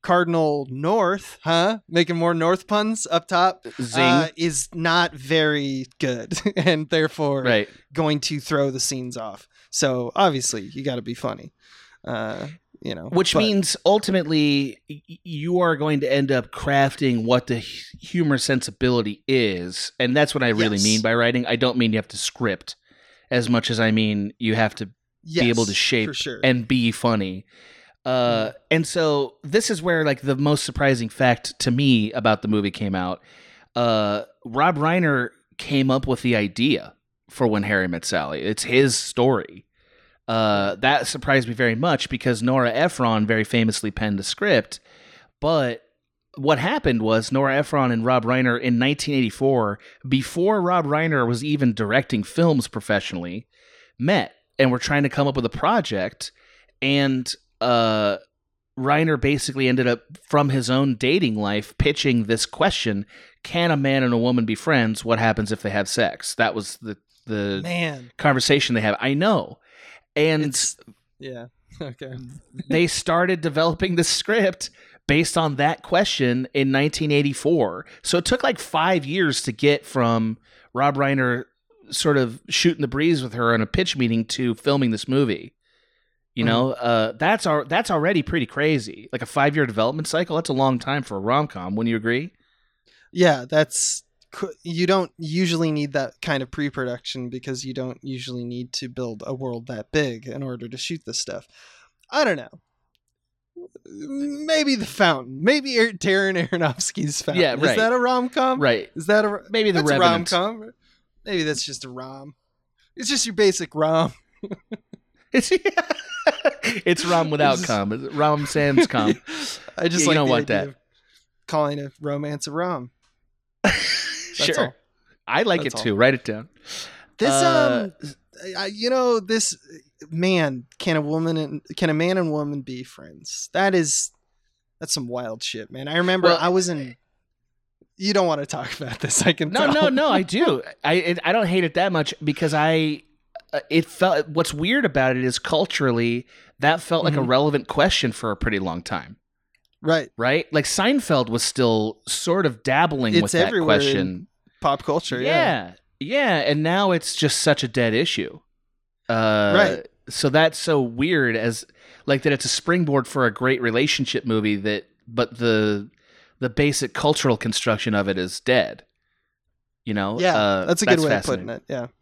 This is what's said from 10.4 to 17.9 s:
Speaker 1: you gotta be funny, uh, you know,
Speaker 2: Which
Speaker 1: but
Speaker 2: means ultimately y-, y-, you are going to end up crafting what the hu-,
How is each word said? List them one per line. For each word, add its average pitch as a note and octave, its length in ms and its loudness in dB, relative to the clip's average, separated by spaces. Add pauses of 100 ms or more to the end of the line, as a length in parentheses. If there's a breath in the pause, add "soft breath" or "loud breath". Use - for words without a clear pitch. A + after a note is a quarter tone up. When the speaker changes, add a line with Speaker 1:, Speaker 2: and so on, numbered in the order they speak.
Speaker 1:
you C3+ 100 -10
gotta B2 200 -6
be A#2 100 -8
funny, - 400 -10 (500 soft breath)
uh, A2 440 -8 (340)
you - 140 -8
know, E2+ 140 -14
Speaker 2:
Which F#3 240 2
Speaker 1:
but - 80 2
Speaker 2:
means G3+ 440 0
ultimately D#3 960 2 (100)
y-, D3 180 -16
y-, E3 160 -18
you E3+ 360 -2
are E3+ 160 4
going D3 240 0
to C3+ 120 -2
end C#3 200 2
up B2+ 200 0
crafting C3+ 720 0
what B2 220 2
the A#2+ 140 -2
hu-, G#2+ 80 -12 (320)